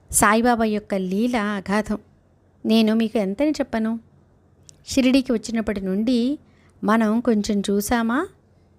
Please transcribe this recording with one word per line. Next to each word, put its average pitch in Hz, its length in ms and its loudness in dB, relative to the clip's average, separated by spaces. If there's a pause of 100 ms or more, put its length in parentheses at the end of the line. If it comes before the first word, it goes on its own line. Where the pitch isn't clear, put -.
(100)
సాయిబాబా 226 520 4
యొక్క 208 320 -2
లీల 196 400 -2
అగాధం. 208 640 -2 (680)
నేను 220 300 4
మీకు 226 220 0
ఎంతని 208 340 0
చెప్పను? 226 480 -4 (880)
షిరిడీకి 262 460 2
వచ్చినప్పటి 220 480 -4
నుండి 226 580 -2 (440)
మనం 220 360 2
కొంచెం 214 400 0
చూసామా? 226 680 -2 (520)